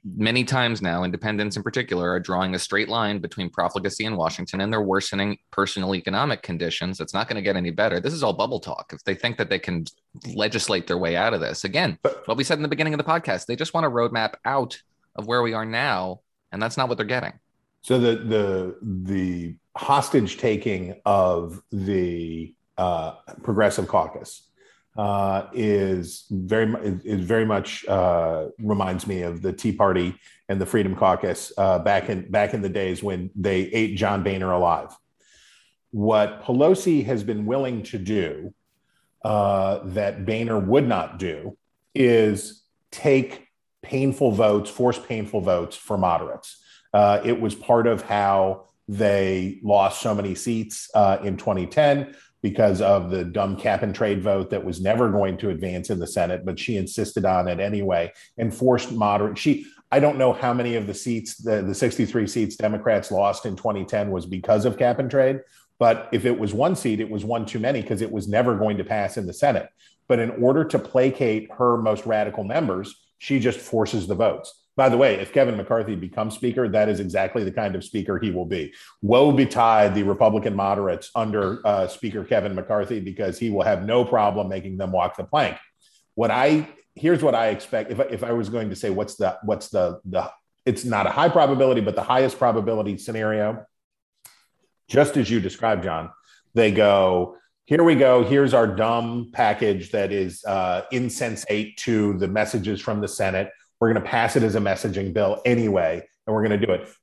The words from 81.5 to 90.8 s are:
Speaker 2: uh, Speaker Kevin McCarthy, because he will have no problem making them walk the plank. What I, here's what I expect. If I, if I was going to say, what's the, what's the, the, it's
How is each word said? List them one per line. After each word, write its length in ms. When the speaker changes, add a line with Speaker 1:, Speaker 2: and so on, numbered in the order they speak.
Speaker 2:
uh, 200
Speaker 380
Kevin 300
McCarthy, 460
because 380
he 100
will 140
have 240
no 180
problem 460
making 260
them 160
walk 240
the 80
plank. 320
What 160
I, 380
here's 280
what 120
I 140
expect. 420
If 100
I, 40
if 180
I 100
was 180
going 180
to 80
say, 140
what's 260
the, 280
what's 260
the, 340
the, 260
it's 180